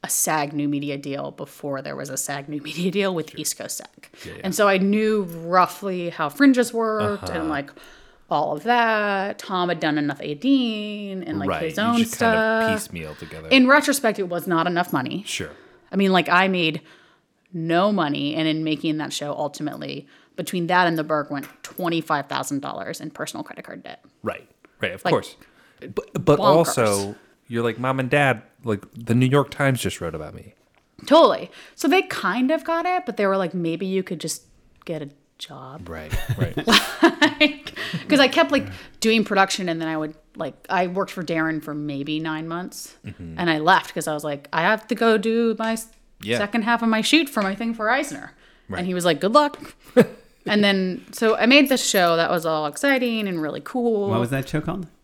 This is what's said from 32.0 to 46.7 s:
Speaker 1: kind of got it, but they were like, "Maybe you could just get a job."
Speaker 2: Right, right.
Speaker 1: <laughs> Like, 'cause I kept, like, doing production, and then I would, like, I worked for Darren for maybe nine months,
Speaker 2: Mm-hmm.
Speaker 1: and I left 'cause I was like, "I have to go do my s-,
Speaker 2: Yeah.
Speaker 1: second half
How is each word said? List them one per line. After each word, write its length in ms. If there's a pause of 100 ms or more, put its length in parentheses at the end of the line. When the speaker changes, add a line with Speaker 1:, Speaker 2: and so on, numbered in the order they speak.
Speaker 1:
kind 500
of 120
got 220
it, 200
but 120
they 100
were 100
like, 160
"Maybe 320
you 180
could 160
just 240 (400)
get 180
a 80 (280)
job." 520
Speaker 2:
Right, 220 (260)
right. 200
Speaker 1:
<laughs> 100 (720)
Like, 360 (340)
'cause 140
I 80
kept, 240
like, 140 (340)
doing 240
production, 420
and 140
then 80
I 80
would, 180 (220)
like, 180 (140)
I 180
worked 240
for 120
Darren 380
for 120
maybe 460
nine 280
months, 480 (100)
Speaker 2:
Mm-hmm. 320
Speaker 1:
and 120
I 100
left 340
'cause 140
I 60
was 100
like, 300
"I 80
have 260
to 80
go 220
do 420
my 140
s-, 160 (320)
Speaker 2:
Yeah. 160
Speaker 1:
second 260
half 180